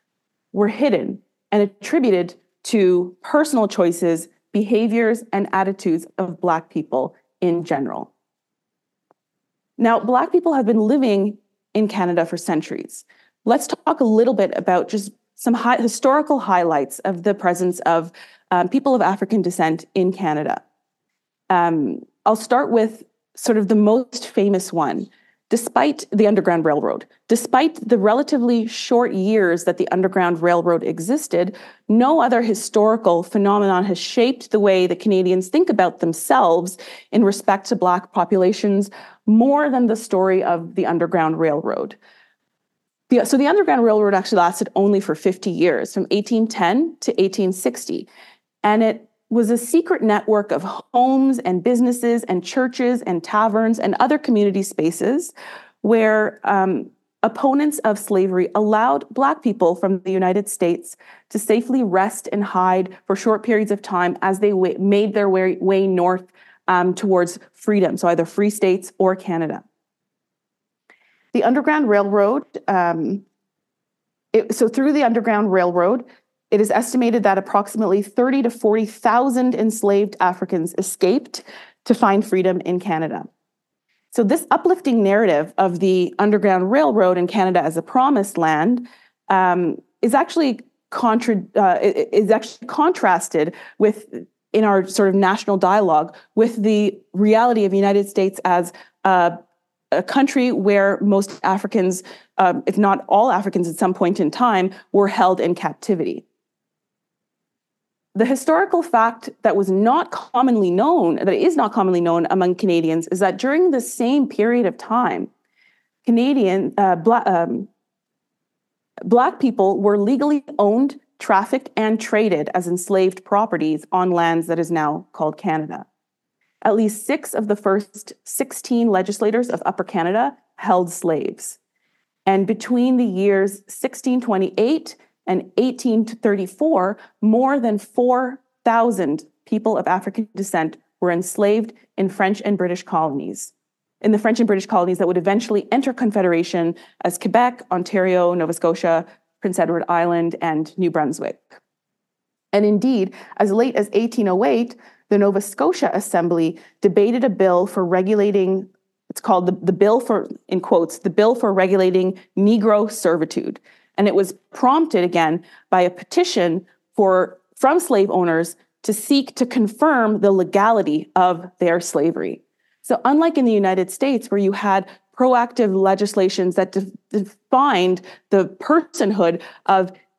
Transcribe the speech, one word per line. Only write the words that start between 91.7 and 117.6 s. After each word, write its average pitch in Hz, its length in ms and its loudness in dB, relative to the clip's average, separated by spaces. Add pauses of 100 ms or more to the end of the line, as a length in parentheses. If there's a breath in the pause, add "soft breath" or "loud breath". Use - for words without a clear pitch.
i-, 202 140 2
i-, - 160 -2
is 208 180 2
actually 214 360 -2
contrasted 180 880 0 (240 loud breath)
with, 214 280 0 (460)
in 214 120 2
our 196 220 2
sort 196 220 0
of 190 60 2
national 196 440 0
dialogue, 180 580 2 (180 loud breath)
with 226 280 0
the 208 360 2 (140)
reality 220 520 2
of 190 80 0
the 196 40 2
United 196 320 2
States 196 360 -2
as 180 280 0 (320 loud breath)
a, 175 320 2 (560)
a 170 100 0
country 262 480 0
where 196 520 2
most 202 400 0
Africans, 190 600 -2 (360 loud breath)
um, 180 280 0
if 214 120 -2
not 196 300 2
all 226 220 4
Africans 190 380 -2
at 160 80 -8
some 185 160 0
point 180 260 -2
in 156 120 0
time, 190 420 0 (200 loud breath)
were 196 160 4
held 185 320 2
in 170 140 0
captivity. - 720 -6 (1900)
The 214 100 2
historical 330 580 0
fact 233 460 0 (140)
that 196 140 2
was 196 140 0
not 226 400 2
commonly 233 600 0
known, 208 460 2
that 190 180 0
is 339 200 2
not 240 200 -2
commonly 190 260 0
known 170 300 0
among 180 240 0
Canadians, 165 540 0
is 185 100 -4
that 190 180 0
during 302 360 0
the 254 80 0
same 254 460 -2
period 233 380 0
of 175 140 -4
time, 170 500 -4 (800)
Canadian, 233 720 2
uh, 185 180 2
bla-, 226 300 2
um, 180 420 -2 (1400)